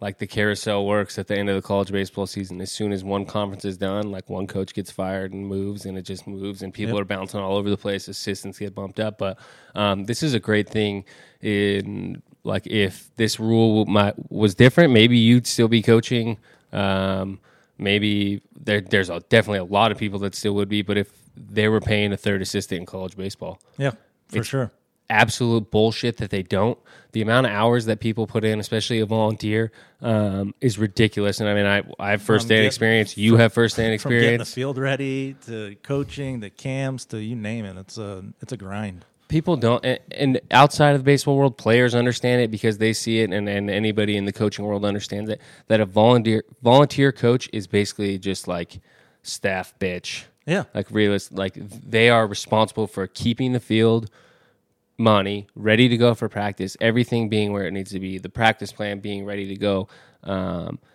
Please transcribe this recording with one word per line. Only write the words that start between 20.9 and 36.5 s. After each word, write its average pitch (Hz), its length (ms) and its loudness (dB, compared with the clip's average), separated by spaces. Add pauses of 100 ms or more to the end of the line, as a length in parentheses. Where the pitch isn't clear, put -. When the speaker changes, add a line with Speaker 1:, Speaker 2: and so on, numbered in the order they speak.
Speaker 1:
if 98 160 -2 (240)
they 107 320 -2
were 110 120 2
paying 104 320 0
a 95 40 -4
third 98 260 -2
assistant 95 380 -6
in 92 60 -14
college 92 300 -12
baseball. 95 440 -12 (160)
Speaker 2:
Yeah, 139 160 -2 (360)
for 110 100 -6
Speaker 1:
It's 113 100 -6
Speaker 2:
sure. 131 240 -4 (360)
Speaker 1:
absolute 117 600 2
bullshit 113 460 2
that 104 140 -8
they 98 120 -4
don't. 104 340 0 (360)
The 110 100 -2
amount 120 240 4
of 104 60 -2
hours 113 320 2
that 110 160 -2
people 113 260 -2
put 107 180 -2
in, 110 140 0
especially 110 400 -4
a 110 80 0
volunteer, 110 640 0 (320)
um, 101 580 0
is 110 180 0
ridiculous. 104 600 0
And 107 100 -2
I 104 60 2
mean, 101 100 2
I, 101 180 2 (220)
I 101 60 -2
have 101 120 0
Speaker 2:
From 110 160 2
Speaker 1:
firsthand 110 240 4
Speaker 2:
get-, 107 40 4
Speaker 1:
experience. 110 500 0
You 107 160 4
Speaker 2:
from, 113 80 8
Speaker 1:
have 113 120 6
firsthand 113 480 0
Speaker 2:
from 139 100 -4
getting 120 100 2 (180)
the 117 40 -4
Speaker 1:
experience. - 120 -12
Speaker 2:
field 131 240 -6
ready 135 560 -4 (120)
to 107 380 -12
coaching, 139 560 -6
the 101 100 -12